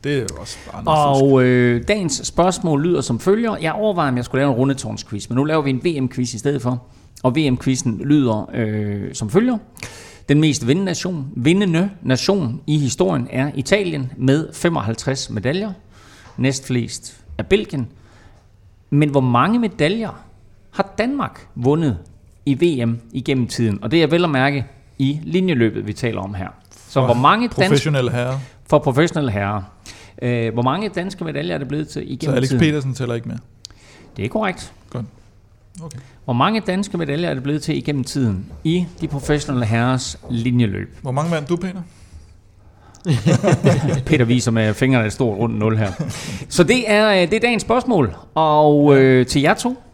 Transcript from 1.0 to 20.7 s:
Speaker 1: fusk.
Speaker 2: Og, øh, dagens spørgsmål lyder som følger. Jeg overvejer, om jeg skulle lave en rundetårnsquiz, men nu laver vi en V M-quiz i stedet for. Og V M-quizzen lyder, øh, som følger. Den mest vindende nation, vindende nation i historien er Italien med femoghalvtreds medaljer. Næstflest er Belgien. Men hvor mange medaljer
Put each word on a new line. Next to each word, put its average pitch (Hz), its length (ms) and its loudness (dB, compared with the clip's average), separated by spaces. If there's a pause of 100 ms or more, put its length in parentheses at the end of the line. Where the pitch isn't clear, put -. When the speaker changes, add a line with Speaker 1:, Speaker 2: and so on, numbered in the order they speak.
Speaker 1:
fusk. 139 60 6 (100)
Speaker 2:
Og, 131 120 8
øh, 123 440 4
dagens 202 360 0
spørgsmål 170 600 0
lyder 170 160 2
som 123 200 -2
følger. 214 420 0
Jeg 160 100 -2
overvejer, 185 380 0
om 123 60 0
jeg 123 80 -2
skulle 131 160 -2
lave 139 120 2
en 113 60 0
rundetårnsquiz, 117 680 -4
men 117 80 -2
nu 135 80 2
laver 156 180 0
vi 139 80 -2
en 127 140 -2
V 156 180 0
M-quiz 123 320 -4
i 113 40 -10
stedet 139 240 -2
for. 123 200 -4 (400)
Og 127 140 0
V 151 160 2
M-quizzen 127 520 -2
lyder, 131 500 2
øh, 104 600 -4
som 107 160 -6
følger. 226 280 2 (680)
Den 143 120 6
mest 139 260 2
vindende 185 240 2
nation, 165 360 -6 (100)
vindende 175 540 2 (120)
nation 131 640 0
i 151 120 2
historien 143 520 0
er 147 240 -2
Italien 160 640 -2
med 139 360 2
femoghalvtreds 131 760 -4
medaljer. 143 420 -4 (640)
Næstflest 127 800 -4 (220)
er 214 40 -6
Belgien. 190 440 -2 (1040)
Men 147 180 4
hvor 139 120 2
mange 127 380 2
medaljer 208 640 -2 (480)